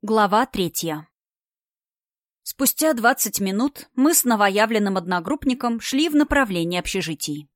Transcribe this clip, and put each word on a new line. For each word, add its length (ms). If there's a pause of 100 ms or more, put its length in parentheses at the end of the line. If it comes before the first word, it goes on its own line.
Глава 460
третья. 600 (1400)
Спустя 480
двадцать 480
минут 560
мы 180
с 80
новоявленным 760
одногруппником 840
шли 280
в 60
направлении 640
общежитий. 760